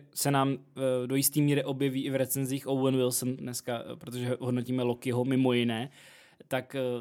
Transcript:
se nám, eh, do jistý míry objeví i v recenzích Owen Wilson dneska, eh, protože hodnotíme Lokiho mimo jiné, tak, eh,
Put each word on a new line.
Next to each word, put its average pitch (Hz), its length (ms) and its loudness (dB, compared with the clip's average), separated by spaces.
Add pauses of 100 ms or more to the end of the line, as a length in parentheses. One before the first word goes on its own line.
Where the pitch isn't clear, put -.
(160)
se - 160 0
nám, 139 260 4 (460)
eh, 127 40 -4
do 131 80 0
jistý 139 260 2
míry 143 220 4
objeví 135 420 0
i - 40 -2
v 135 60 -2
recenzích 131 520 -2
Owen 131 280 2
Wilson 127 420 0
dneska, 123 420 -6 (140)
eh, - 20 -10
protože 123 440 -4
hodnotíme 123 440 -2
Lokiho 120 420 0
mimo 131 280 4
jiné, 120 360 0 (580)
tak, 127 280 -4
eh, 135 40 -2 (220)